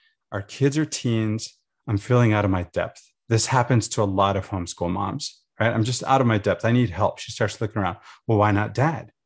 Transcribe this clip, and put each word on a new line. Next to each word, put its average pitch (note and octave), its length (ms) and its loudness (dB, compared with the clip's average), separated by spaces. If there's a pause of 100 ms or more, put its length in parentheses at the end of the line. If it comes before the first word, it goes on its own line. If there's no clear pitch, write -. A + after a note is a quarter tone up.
(300)
"Our G2 120 -8
kids C#3 340 -2
are D#3 80 2
teens. A2 720 -4 (280)
I'm A#2 100 0
feeling A#2+ 380 4
out G#2 100 2
of F#2+ 60 2
my F2+ 140 0
depth." - 360 -6 (300)
This A2 160 2
happens B2 420 2
to - 140 -2
a G2 180 0
lot G2 160 2
of F#2+ 140 -6
homeschool F2+ 420 -6
moms, G2 480 -6 (180)
right? A2+ 140 2
"I'm A2 120 0
just B2 200 -4
out C3 160 4
of B2+ 60 2
my A2 100 4
depth. G2+ 300 0
I A2+ 60 4
need A#2+ 180 2
help." F#2 280 -2
She - 140 -14
starts - 300 -4
looking G#2+ 180 -6
around. F#2 160 -2 (300)
"Well, A2+ 100 2
why G#2 160 4
not G#2 220 -2
dad? C#3 380 -2 (140)